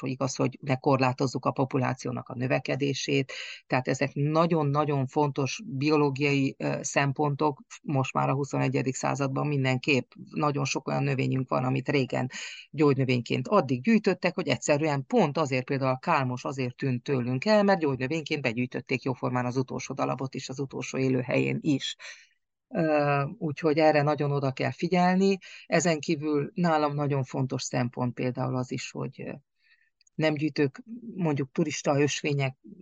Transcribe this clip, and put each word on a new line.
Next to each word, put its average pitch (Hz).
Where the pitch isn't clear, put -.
hogy 131
igaz, 131
hogy 131
ne 127
korlátozzuk 131
a 139
populációnak 127
a 127
növekedését. 139
Tehát 127
ezek 135
nagyon-nagyon 147
fontos 143
biológiai, 139
ö, 139
szempontok, 143
most 131
már 139
a 139
huszonegyedik 135
században 135
mindenképp. 131
Nagyon 143
sok 147
olyan 139
növényünk 131
van, 143
amit 131
régen 131
gyógynövényként 131
addig 135
gyűjtöttek, 196
hogy 175
egyszerűen 143
pont 170
azért, 131
például 135
a 131
kálmos 135
azért 135
tűnt 127
tőlünk 127
el, 214
mert 196
gyógynövényként 147
begyűjtötték 123
jóformán 123
az 123
utolsó 131
darabot 135
is, 135
az 131
utolsó 135
élőhelyén 131
is. 139
Ö, 147
úgyhogy 151
erre 151
nagyon 143
oda 135
kell 131
figyelni. 185
Ezen 160
kívül 147
nálam 151
nagyon 143
fontos 131
szempont 123
például 131
az 127
is, 135
hogy, 139
ö, -
nem 151
gyűjtök 147
mondjuk 147
turista 151
ösvények 139